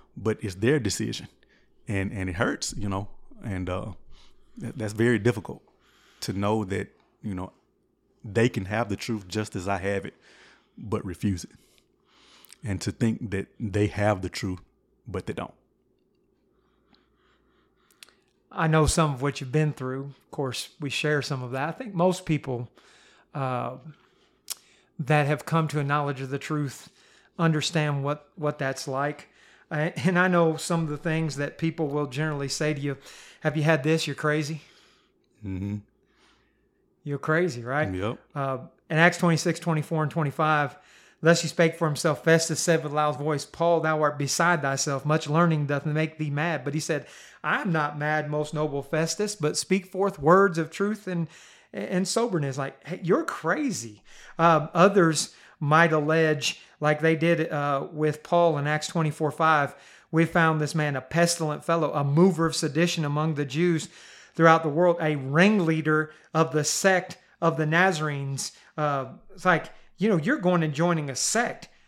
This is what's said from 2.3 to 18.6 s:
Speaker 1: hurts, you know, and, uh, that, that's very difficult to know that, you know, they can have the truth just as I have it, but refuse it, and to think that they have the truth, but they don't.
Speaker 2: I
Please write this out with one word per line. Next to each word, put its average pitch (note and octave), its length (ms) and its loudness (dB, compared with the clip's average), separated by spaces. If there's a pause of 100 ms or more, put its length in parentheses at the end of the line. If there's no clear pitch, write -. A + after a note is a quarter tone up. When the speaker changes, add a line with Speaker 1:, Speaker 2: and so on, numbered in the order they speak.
Speaker 1:
hurts, - 420 -4
you G2+ 120 -4
know, G2 180 -4 (360)
and, F#2 260 -6
uh, F#2 240 -6 (640)
that, A2+ 200 -12
that's G#2+ 160 -6
very A2+ 260 4
difficult A2 420 -2 (600)
to - 120 -6
know G#2 320 0
that, G2 240 -4 (320)
you G#2 120 -8
know, F#2 200 -8 (720)
they A2+ 240 2
can G2 160 -6
have G#2+ 240 -2
the G2 80 -4
truth G#2 320 -6
just G#2 260 -6
as F#2 140 -6
I G2 80 -2
have F#2+ 280 -4
it, - 100 -14 (600)
but G#2 280 -6
refuse F#2+ 400 -4
it, - 60 -18 (1120)
and G2+ 180 -4
to G#2 100 -4
think A2+ 400 -2
that G2 160 -4 (120)
they G#2 280 0
have G#2 340 0
the F#2 80 -6
truth, F#2 300 -8 (480)
but F#2 200 -8
they A2+ 60 -6
don't. - 200 -10 (3000)
Speaker 2:
I E3 120 0